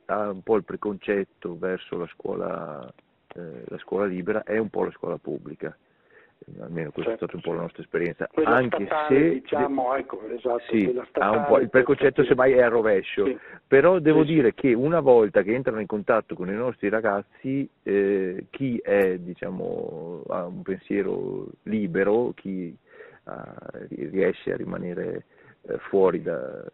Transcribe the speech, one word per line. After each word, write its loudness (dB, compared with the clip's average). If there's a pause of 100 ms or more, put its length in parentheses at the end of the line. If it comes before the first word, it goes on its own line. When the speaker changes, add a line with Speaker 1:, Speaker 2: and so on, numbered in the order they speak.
Speaker 1:
ha -4
un -10
po' 0
il 2
preconcetto -6
verso -6
la -6
scuola, -8 (440)
eh, -14
la -12
scuola -4
libera, -4
è -2
un -2
po' -4
la -4
scuola -8
pubblica. -10 (800)
Almeno -8
questa -6
Speaker 2:
Certo, -6
Speaker 1:
è -4
stata -14
un -12
po' -6
la -4
Speaker 2:
sì. -6
Speaker 1:
nostra -12
esperienza. -4
Speaker 2:
Quella 0
Speaker 1:
Anche 0
Speaker 2:
statale, 0
Speaker 1:
se 6 (120)
Speaker 2:
diciamo, -2
Speaker 1:
de-, -2
Speaker 2:
ecco, -10
esatto, -4
Speaker 1:
sì, 4
Speaker 2:
quella 0 (100)
Speaker 1:
ha 0
un 2
po', 0
Speaker 2:
statale, 4
Speaker 1:
il -2
preconcetto 4
Speaker 2:
questa 4
sì. 0
Speaker 1:
semmai 6
è 8
a 6
rovescio, 2
Speaker 2:
Sì. -2 (300)
Speaker 1:
però 8
devo 6
Speaker 2:
Sì, 4
sì. 0
Speaker 1:
dire 6
che 4
una 2
volta 6
che 0
entrano -2
in -6
contatto -2
con -6
i -4
nostri -4
ragazzi, -2 (140)
eh, 0
chi -4
è, 2
diciamo, -10
ha -4
un -12
pensiero -4 (180)
libero, 0
chi, -8 (500)
ah, -16 (320)
ri-, -10
riesce 0
a -4
rimanere, -8 (420)
eh, -6 (120)
fuori 4
da-, -8 (100)